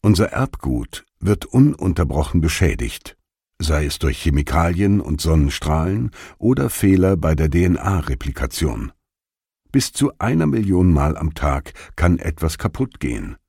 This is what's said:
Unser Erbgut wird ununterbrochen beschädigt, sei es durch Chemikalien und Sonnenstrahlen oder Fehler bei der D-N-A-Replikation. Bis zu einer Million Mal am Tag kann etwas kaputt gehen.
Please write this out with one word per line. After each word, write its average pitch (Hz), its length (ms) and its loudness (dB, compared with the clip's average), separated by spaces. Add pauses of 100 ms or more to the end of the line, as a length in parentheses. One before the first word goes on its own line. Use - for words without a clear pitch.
Unser 101 300 4
Erbgut - 720 -4 (140)
wird 98 260 0
ununterbrochen 85 960 2
beschädigt, - 760 -2 (420)
sei 76 260 0
es 71 140 -6
durch 69 220 -2
Chemikalien 85 800 0
und 76 200 -4
Sonnenstrahlen 80 920 0 (260)
oder 131 320 0
Fehler 95 480 4
bei 80 180 0
der 76 140 2
D-N-A-Replikation. 71 1400 -2 (800)
Bis 135 200 0
zu - 260 0
einer 156 300 0
Million 95 440 2
Mal 76 260 2
am 80 160 -4
Tag 69 400 -4 (220)
kann 87 240 2
etwas - 380 -4
kaputt - 420 -6
gehen. - 380 -6 (120)